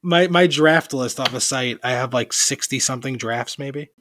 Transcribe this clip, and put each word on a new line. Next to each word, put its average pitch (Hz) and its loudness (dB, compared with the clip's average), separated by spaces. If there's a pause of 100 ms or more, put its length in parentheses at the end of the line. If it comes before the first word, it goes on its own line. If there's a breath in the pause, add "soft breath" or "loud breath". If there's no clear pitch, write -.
my, 180 2
my 175 6
draft 156 4
list 127 -4
on 131 -2
the 123 -4
site. 127 -2
I 123 -2
have, 127 -2
like, 120 -2
sixty - -2
something 127 -4
drafts, 117 -6
maybe. 143 -10 (120)